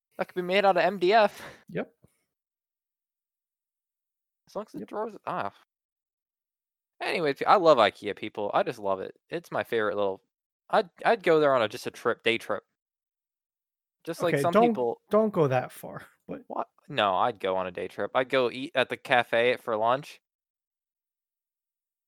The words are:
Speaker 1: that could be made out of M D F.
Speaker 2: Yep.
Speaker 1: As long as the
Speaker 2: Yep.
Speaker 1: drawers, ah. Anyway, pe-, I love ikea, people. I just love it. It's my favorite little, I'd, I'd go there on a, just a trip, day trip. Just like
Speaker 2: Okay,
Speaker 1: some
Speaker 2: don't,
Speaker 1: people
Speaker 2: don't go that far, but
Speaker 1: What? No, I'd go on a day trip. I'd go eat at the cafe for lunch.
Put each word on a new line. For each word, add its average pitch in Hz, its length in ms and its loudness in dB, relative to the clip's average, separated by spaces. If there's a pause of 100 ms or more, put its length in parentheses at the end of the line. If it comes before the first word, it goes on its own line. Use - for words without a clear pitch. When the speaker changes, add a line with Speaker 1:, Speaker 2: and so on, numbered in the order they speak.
(160)
Speaker 1:
that - 120 -6
could - 80 -20
be 180 60 -4
made 185 220 2
out 190 120 4
of 165 80 4
M 190 140 0
D 175 140 2
F. 214 300 4 (300)
Speaker 2:
Yep. - 180 -8 (2500)
Speaker 1:
As - 80 -16
long 208 100 -8
as - 60 -20
the - 80 -14
Speaker 2:
Yep. 208 80 -14
Speaker 1:
drawers, 214 260 -8 (120)
ah. 139 260 -6 (1500)
Anyway, 165 340 -2
pe-, 151 120 -8
I 185 100 6
love 160 220 6
ikea, 101 380 2
people. 104 360 -8
I 170 100 0
just 143 160 -8
love 95 220 -2
it. 98 140 -12 (140)
It's 170 240 -12
my 120 120 -4
favorite 107 320 -2
little, 98 260 -2 (460)
I'd, 185 220 -2 (140)
I'd 208 180 0
go 160 180 4
there 139 140 4
on 123 80 2
a, 107 60 0
just - 180 -12
a 117 40 -10
trip, - 320 -4
day 113 160 2
trip. - 240 -8 (1400)
Just 165 180 -10
like 170 120 2
Speaker 2:
Okay, 143 80 0
Speaker 1:
some 170 100 0
Speaker 2:
don't, 226 160 6
Speaker 1:
people 123 320 -2 (100)
Speaker 2:
don't 214 220 2
go 160 160 2
that 127 240 -2
far, - 340 -16 (200)
but - 220 -12
Speaker 1:
What? - 200 -6 (200)
No, 107 280 2
I'd 110 220 0
go 92 180 -2
on 92 100 -2
a 90 40 -8
day 90 160 -8
trip. 101 280 -8
I'd 131 140 0
go 127 220 2
eat 127 240 -10
at 127 140 0
the 123 80 -8
cafe 120 600 2
for 113 180 -6
lunch. 120 440 -2 (1900)